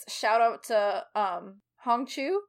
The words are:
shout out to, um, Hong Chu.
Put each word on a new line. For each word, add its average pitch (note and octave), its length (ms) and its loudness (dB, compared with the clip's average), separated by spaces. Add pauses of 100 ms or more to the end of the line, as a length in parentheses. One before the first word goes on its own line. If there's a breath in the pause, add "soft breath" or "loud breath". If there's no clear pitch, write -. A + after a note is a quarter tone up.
shout A3+ 340 2
out A3+ 220 2
to, G3+ 500 0
um, F#3+ 480 -4 (200)
Hong B3 260 0
Chu. E4+ 420 -2